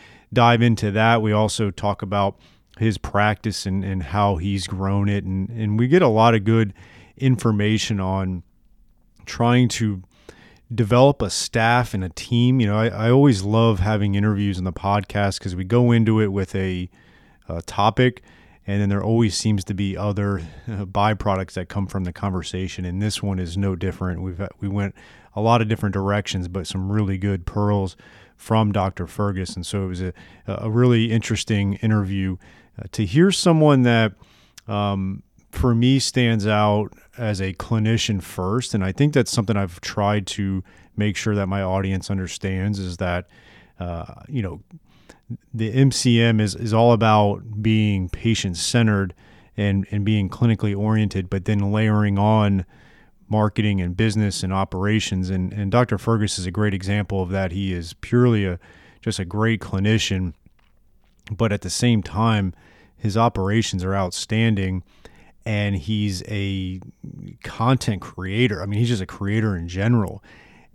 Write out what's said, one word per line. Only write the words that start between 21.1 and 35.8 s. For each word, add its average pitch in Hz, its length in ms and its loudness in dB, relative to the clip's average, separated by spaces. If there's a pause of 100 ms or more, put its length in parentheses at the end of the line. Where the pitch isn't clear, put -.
that 90 160 -8
come 98 160 -4
from 92 200 -4
the 87 80 -6
conversation. 92 720 -6
And 90 180 -4
this 104 180 -4
one 98 160 -2
is 87 180 -6
no 98 200 0
different. 90 480 -4
We've, 92 180 -8 (200)
we 101 60 -4
went 98 280 -4 (400)
a 104 60 -4
lot 113 200 4
of 110 60 -2
different 107 260 -2
directions, 98 540 -2
but 87 180 -8
some 95 260 -6
really 101 280 0
good 95 260 -4
pearls 101 500 0 (400)
from 110 360 0
Doctor 95 340 -2
Fergus. 95 500 -4
And 90 80 -6
so 101 200 -4
it 95 60 -2
was 90 120 -6
a, 90 120 -4 (340)
a 104 240 -6
really 117 400 4
interesting 104 640 0
interview, 98 640 0 (420)
uh, 104 140 -14
to 110 120 -2
hear 147 240 4
someone 156 540 4
that, 113 300 4 (540)
um, 101 540 -2 (300)
for 123 220 0
me 123 240 4